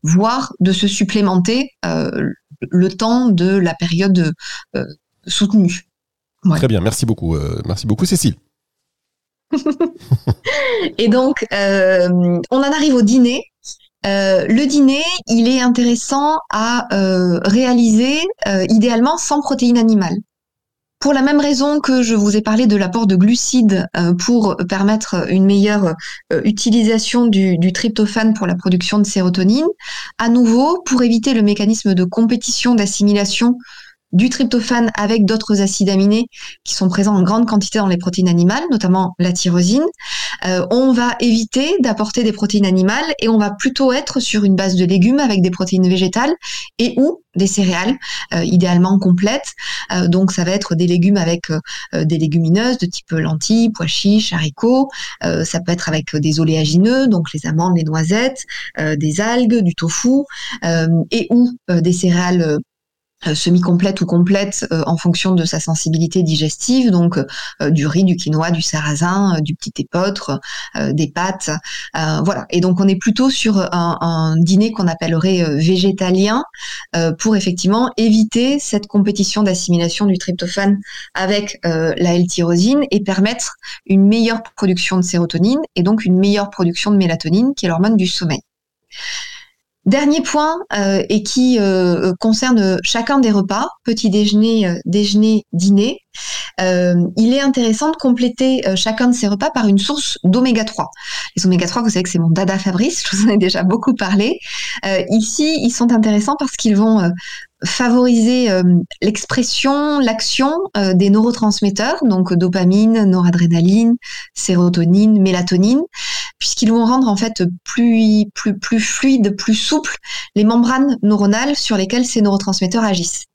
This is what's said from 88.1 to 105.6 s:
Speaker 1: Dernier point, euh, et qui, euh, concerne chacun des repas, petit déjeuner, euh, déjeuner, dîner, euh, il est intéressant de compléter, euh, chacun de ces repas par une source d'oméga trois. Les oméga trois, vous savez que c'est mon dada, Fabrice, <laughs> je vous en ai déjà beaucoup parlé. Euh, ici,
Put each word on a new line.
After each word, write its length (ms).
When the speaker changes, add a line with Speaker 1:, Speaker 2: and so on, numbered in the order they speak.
Speaker 1:
Dernier 360
point, 380
euh, 360
et 140
qui, 360
euh, 600
concerne 640
chacun 360
des 120
repas, 360
petit 260
déjeuner, 560
euh, 100
déjeuner, 680
dîner, 480
euh, 340
il 160
est 80
intéressant 500
de 60
compléter, 680
euh, 120
chacun 320
de 40
ces 140
repas 220
par 180
une 120
source 440
d'oméga 400
trois. 260
Les 100
oméga 220
trois, 140
vous 80
savez 140
que 60
c'est 100
mon 100
dada, 280
Fabrice, 480
<laughs> 60
je 60
vous 80
en 60
ai 60
déjà 260
beaucoup 300
parlé. 460
Euh, 240
ici, 520